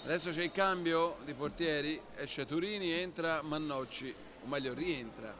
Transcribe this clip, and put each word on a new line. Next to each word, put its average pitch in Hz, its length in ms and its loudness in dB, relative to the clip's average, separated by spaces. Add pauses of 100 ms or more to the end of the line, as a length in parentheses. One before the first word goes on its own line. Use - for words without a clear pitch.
Adesso 165 240 0
c'è 165 140 0
il 170 100 0
cambio 170 720 4
di 147 80 -6
portieri, 147 680 0 (180)
esce 139 280 -4
Turini, 175 480 0
entra 165 480 0
Mannocci, 143 760 -2 (300)
o - 20 -8
meglio 131 280 0
rientra 120 640 -2